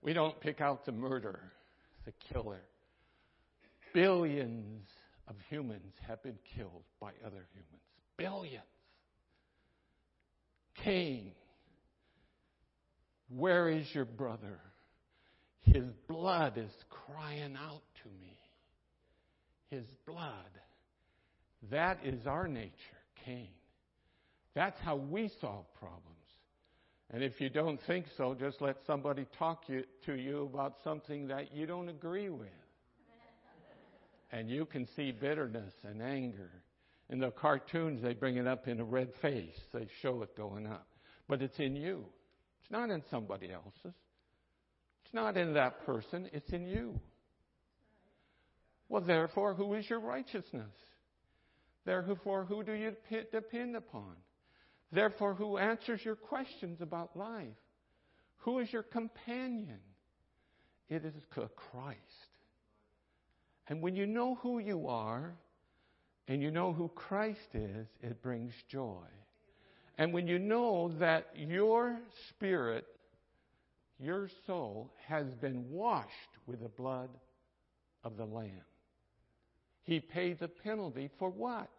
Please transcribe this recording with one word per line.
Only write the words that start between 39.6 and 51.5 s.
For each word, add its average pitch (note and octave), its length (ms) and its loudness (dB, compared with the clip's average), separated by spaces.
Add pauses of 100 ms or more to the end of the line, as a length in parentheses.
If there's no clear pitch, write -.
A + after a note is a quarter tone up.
They A#2 160 -4 (140)
show B2+ 220 0
it - 120 -10
going G#2 300 -6
up. G#2+ 220 -8 (400)
But C3+ 160 2
it's C3+ 160 -4
in C#3 160 2
you. E3 280 -4 (580)
It's - 100 -14
not A#3 180 0
in E3 220 0
somebody G2 400 -4
else's. F#2+ 420 -12 (1120)
It's - 100 -20
not A3 240 2
in E3+ 160 4
that C3 320 4
person. C#3 480 -2
It's - 180 -6
in F3 140 -2
you. G#3+ 340 -2 (1900)
Well, G#3 140 4
therefore, F3 500 6
who G3+ 220 2
is G#3+ 120 -2
your A#3 120 0
righteousness? A3 760 -6 (1120)